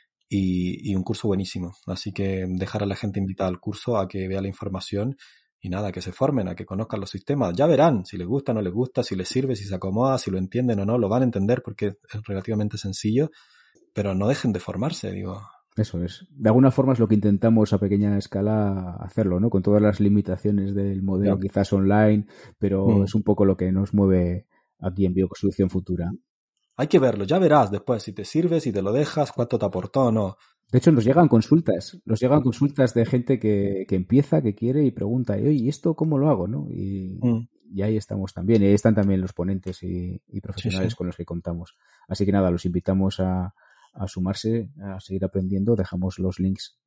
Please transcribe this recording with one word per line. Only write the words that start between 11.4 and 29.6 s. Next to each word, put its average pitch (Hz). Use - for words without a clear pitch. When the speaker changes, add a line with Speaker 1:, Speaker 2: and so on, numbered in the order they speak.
Speaker 1:
porque 104
es 107
relativamente 104
sencillo, 107
pero 98
no 101
dejen 131
de 95
formarse, 107
digo. 95
Speaker 2:
Eso 87
es. -
De 107
alguna 127
forma 131
es 117
lo 113
que 107
intentamos 107
a 95
pequeña 101
escala 98
hacerlo, 95
¿no? 113
Con 95
todas 104
las 104
limitaciones 101
del 98
modelo 95
Speaker 1:
Ya. 95
Speaker 2:
quizás 98
online, 104
pero 98
Speaker 1:
Mm. 101
Speaker 2:
es 95
un 104
poco 101
lo 95
que 92
nos 95
mueve 92
aquí 95
en 90
Bioconstrucción 95
Futura. 90
Speaker 1:
Hay 143
que 175
verlo, 110
ya 156
verás 120
después 107
si 104
te 101
sirve, 165
si 131
te 95
lo 101
dejas, 147
cuánto 120
te 104